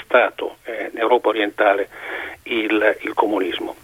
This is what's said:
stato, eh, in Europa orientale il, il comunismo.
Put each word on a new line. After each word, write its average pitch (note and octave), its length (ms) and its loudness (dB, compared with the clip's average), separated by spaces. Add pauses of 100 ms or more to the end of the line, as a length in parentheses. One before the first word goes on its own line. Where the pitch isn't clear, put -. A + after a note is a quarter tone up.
stato, - 580 2
eh, A2+ 300 -8
in - 60 -8
Europa A#2 280 4
orientale G#2 640 2 (540)
il, G#2+ 580 0
il G#2+ 120 -8
comunismo. F#2+ 720 -2